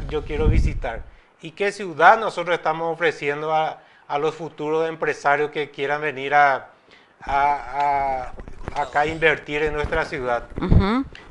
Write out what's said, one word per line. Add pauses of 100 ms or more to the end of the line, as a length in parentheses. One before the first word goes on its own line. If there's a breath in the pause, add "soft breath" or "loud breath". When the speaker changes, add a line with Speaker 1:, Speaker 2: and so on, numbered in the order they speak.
Speaker 1:
yo
quiero
visitar. (400 soft breath)
¿Y
qué
ciudad
nosotros
estamos
ofreciendo
a, (240 soft breath)
a
los
futuros
empresarios
que
quieran
venir
a, (520 soft breath)
a, (460)
a,
acá
a
invertir
en
nuestra
ciudad? (140)
Speaker 2:
Ujú. (260 loud breath)